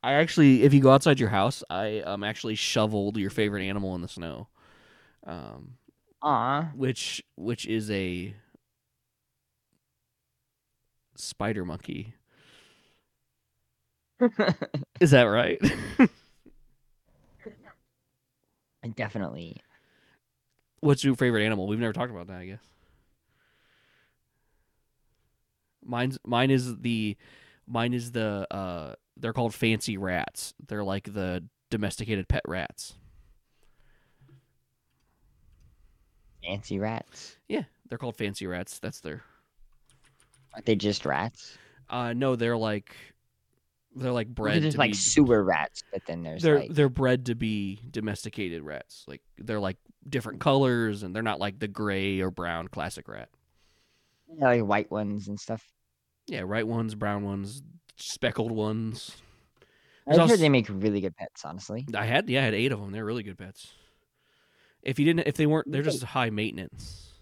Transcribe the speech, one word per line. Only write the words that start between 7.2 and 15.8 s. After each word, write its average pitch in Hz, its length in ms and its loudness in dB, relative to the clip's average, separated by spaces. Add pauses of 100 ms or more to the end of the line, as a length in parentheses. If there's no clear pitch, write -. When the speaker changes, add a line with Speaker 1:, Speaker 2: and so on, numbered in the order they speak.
Speaker 1:
which 107 300 -6
is 107 240 -4
a 95 440 -4 (2750)
spider 104 480 -6
monkey. 90 500 -10 (2000)
Speaker 2:
<laughs> - 800 0
Speaker 1:
Is 165 120 8
that 123 120 10
right? 113 360 2 (380)